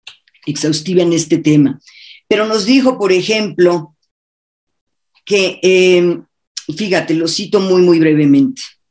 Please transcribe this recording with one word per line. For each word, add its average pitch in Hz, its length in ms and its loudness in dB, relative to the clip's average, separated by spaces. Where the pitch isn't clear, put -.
exhaustiva 156 560 -2
en 170 100 0
este 165 260 -2
tema, 151 420 0
pero 214 200 -2
nos 220 180 -2
dijo, 254 340 2
por 190 140 0
ejemplo, 175 840 -2
que, 190 380 -2
eh, 180 560 2
fíjate, 180 380 -4
lo 165 140 -2
cito 196 320 -2
muy, 185 220 2
muy 175 180 4
brevemente, 143 600 2